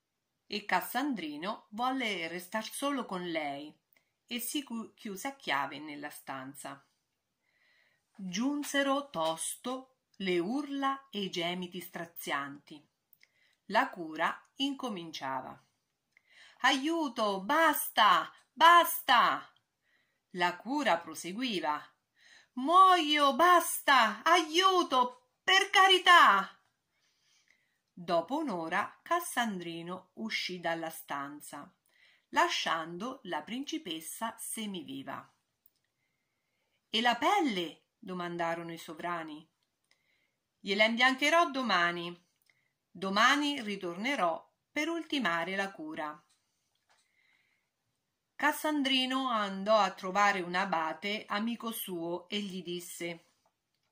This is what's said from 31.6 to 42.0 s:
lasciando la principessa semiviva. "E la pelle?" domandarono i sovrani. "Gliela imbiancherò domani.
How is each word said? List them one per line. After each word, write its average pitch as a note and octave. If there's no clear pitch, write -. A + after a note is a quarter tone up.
lasciando F3+
la D#3+
principessa A3+
semiviva. C#3
"E A3
la A#3+
pelle?" C4
domandarono E3+
i E3
sovrani. E3
"Gliela G#3+
imbiancherò C4+
domani. F3